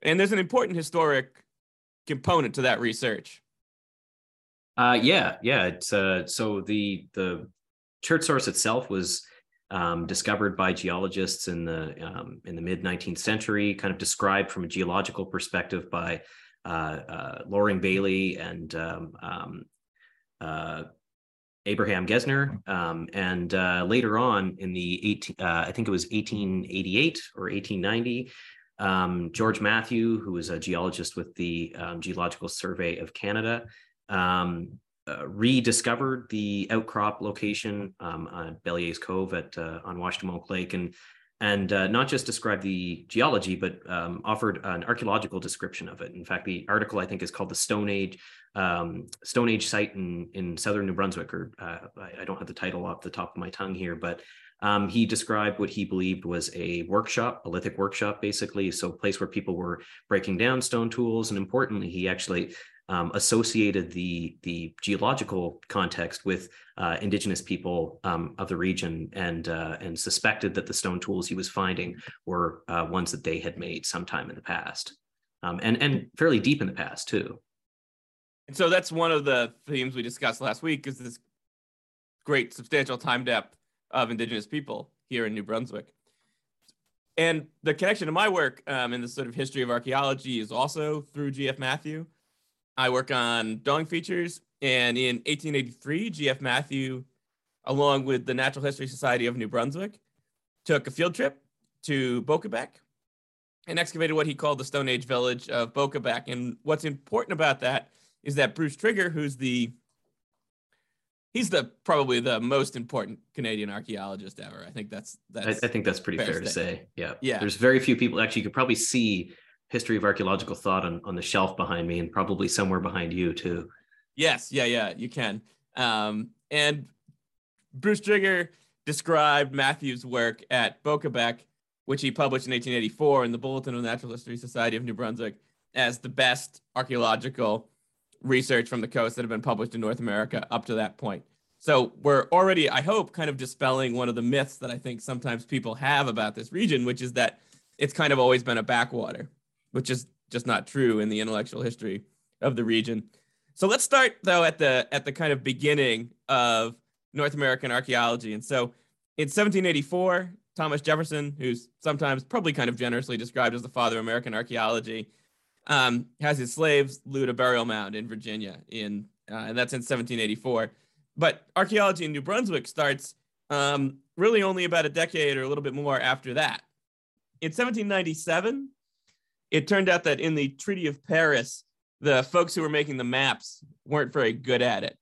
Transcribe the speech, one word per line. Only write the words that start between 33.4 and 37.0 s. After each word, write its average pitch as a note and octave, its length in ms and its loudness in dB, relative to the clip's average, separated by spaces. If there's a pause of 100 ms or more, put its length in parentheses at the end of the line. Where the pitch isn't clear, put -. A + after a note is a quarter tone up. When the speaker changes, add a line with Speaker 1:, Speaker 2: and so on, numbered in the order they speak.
Speaker 2:
um, F2+ 680 0 (300)
uh, D2 200 -8
rediscovered A#2+ 1000 2
the G#2 400 -2
outcrop G#2+ 500 0